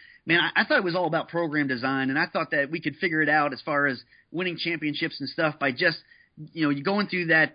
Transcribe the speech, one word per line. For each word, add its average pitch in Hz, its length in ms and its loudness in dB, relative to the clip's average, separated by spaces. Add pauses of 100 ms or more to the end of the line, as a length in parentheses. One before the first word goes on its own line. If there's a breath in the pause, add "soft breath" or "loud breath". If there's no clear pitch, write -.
(260 loud breath)
man, 170 140 4
I, 160 200 0
I 208 60 4
thought 302 100 2
it 214 80 2
was 170 100 -2
all 180 120 0
about 156 220 -2
program 151 400 0
design, 131 420 -2
and 139 80 -2
I 170 80 0
thought 165 240 -4
that 143 200 0
we 170 100 -6
could 143 160 -6
figure 160 260 0
it 147 80 2
out 147 240 4
as - 80 -14
far 143 240 0
as 127 160 -2 (280 soft breath)
winning 170 280 -4
championships 156 600 -4
and 139 80 -6
stuff 156 300 0
by 139 140 0
just, 160 240 0 (560 soft breath)
you 156 160 0
know, 143 140 0
going 196 240 0
through 180 200 -4
that 160 280 4